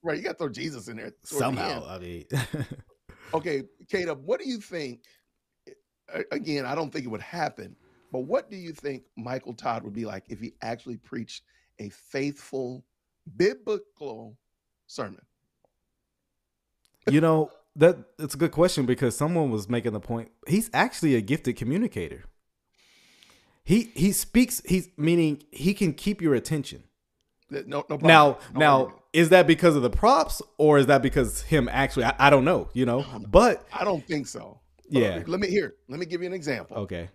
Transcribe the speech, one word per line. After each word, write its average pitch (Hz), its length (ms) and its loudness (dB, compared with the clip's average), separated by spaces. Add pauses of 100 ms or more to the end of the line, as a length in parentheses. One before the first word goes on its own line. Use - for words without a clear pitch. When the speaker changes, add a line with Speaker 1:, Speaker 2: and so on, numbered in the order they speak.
Speaker 1:
Right, 156 140 -4
you 190 60 -10
gotta - 140 -8
throw 156 120 -6
Jesus 123 400 -10
in 113 80 -12
there 107 140 -14
towards - 180 -20
the 151 100 -6
Speaker 2:
Somehow, 92 440 -4
Speaker 1:
end. - 20 -16
Speaker 2:
I 92 140 -14
mean. 87 320 -14
<laughs> 139 340 -6 (680)
Speaker 1:
Okay, 156 300 -4 (260)
Caleb, 165 360 -4
what 226 140 -2
do 381 80 -10
you 247 140 -6
think? 147 400 -12 (1120)
A-, 165 180 -6
again, 143 340 -4
I 131 100 -4
don't 156 180 -6
think 143 100 -8
it 123 60 -8
would 110 100 -8
happen, 127 560 -8 (340)
but 131 100 -8
what 202 300 -4
do 208 60 -14
you 175 160 -14
think 143 320 -10 (140)
Michael 120 360 -10
Todd 113 300 -6
would 104 100 -12
be 113 120 -8
like 101 240 -10
if 104 100 -14
he 113 220 -14
actually 117 340 -10
preached - 480 -14 (360)
a 104 100 -12
faithful 135 960 -8 (500)
biblical 156 1000 -6 (500)
sermon? 104 320 -12 (1900)
Speaker 2:
You 147 120 6
know, 160 300 4 (240)
that, 165 220 6 (220)
it's 151 140 -8
a 143 40 -12
good 151 140 0
question, 156 340 2
because 123 300 0
someone 156 360 0
was 104 180 -4
making 120 240 -2
the 104 60 -6
point, 113 320 -8 (160)
he's 208 260 0
actually 160 420 2
a 113 60 2
gifted 123 340 -4
communicator. 123 680 -6 (1400)
He, 220 300 2
he 190 180 2
speaks, - 540 2
he's, 180 320 0
meaning 156 540 2
he 175 220 -2
can 175 200 0
keep 202 280 -4
your 156 120 4
attention. 131 500 -4 (680)
Speaker 1:
Th-, 139 140 -10
no, 143 140 -6 (100)
no 147 80 -4
problem. 151 100 2
Speaker 2:
Now, 151 300 8 (160)
Speaker 1:
No 131 60 -4
Speaker 2:
now, 147 200 6
Speaker 1:
argument. - 220 -6 (120)
Speaker 2:
is 165 160 4
that 180 180 10
because 160 280 6
of 139 80 2
the 123 60 2
props, 277 520 2 (160)
or 151 220 6
is 131 80 4
that 139 140 6
because 131 420 -2
him 135 280 0
actually? 131 340 -2
I, 117 140 0
I 127 100 8
don't 135 160 6
know, 143 280 0
you 123 120 0
know, 123 280 -2
Speaker 1:
Um, 113 160 -14
Speaker 2:
but 202 420 6
Speaker 1:
I - 140 -6
don't 180 200 -4
think 147 220 -6
so. - 320 -14 (320)
But 135 100 2
Speaker 2:
Yeah. 92 260 -2
Speaker 1:
let 175 120 -4
me, 202 100 -2
here, 180 260 -2 (120)
let 135 120 -12
me 180 60 -6
give 170 160 -8
you 180 60 -6
an 175 60 -8
example. 139 440 -8
Speaker 2:
Okay. 92 380 -8